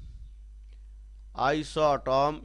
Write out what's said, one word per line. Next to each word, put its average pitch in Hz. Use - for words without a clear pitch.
I 139
saw 151
Tom 143